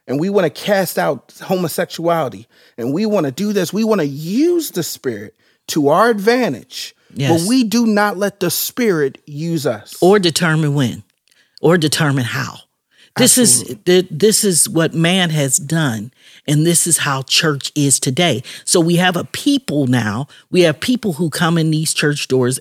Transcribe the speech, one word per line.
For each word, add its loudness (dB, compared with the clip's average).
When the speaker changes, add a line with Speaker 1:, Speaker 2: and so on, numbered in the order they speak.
Speaker 1:
And -4
we -2
wanna 2
cast -2
out -4
homosexuality. -4
And -4
we -2
wanna 0
do -4
this. -2
We -2
wanna 2
use -2
the -4
Spirit -10
to 0
our 6
advantage. -2
Speaker 2:
Yes. 0
Speaker 1:
But -4
we 2
do 0
not 2
let -4
the 0
Spirit -2
use -4
us. -6
Speaker 2:
Or 6
determine 2
when. -2
Or 4
determine 0
how. -8
This 4
Speaker 1:
Absolutely. 2
Speaker 2:
is, -16
th-, 4
this 2
is 2
what 0
man 0
has 0
done, -4
and 2
this 2
is 0
how -2
church -2
is 2
today. 0
So 2
we 2
have 0
a -6
people -2
now. 0
We 2
have 2
people -2
who -4
come 0
in 0
these -2
church -2
doors 2